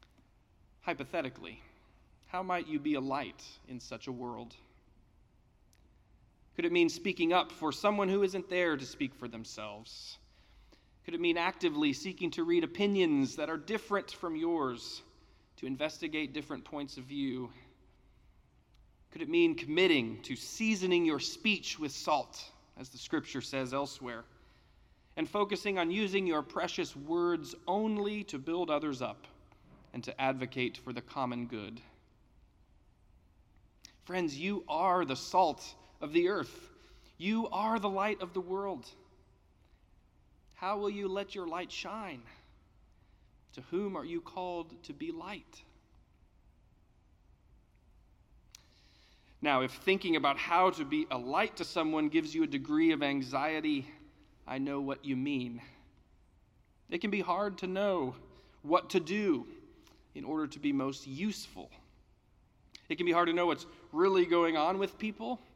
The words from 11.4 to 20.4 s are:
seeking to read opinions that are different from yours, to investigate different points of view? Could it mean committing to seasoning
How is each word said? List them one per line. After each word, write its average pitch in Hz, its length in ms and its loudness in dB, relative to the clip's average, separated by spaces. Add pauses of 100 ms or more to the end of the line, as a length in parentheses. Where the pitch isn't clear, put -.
seeking 175 400 -4
to 170 100 -2
read 170 220 4
opinions 170 720 4
that 151 120 -2
are 160 80 -4
different 202 540 -2
from 170 240 -6
yours, 156 680 -2 (560)
to - 80 -8
investigate 151 680 -4
different 139 320 -8
points 143 320 -8
of 127 80 -12
view? 131 440 -4 (1600)
Could 160 100 -12
it 151 60 -4
mean 165 260 6
committing 143 680 4
to 127 120 -8
seasoning 185 720 2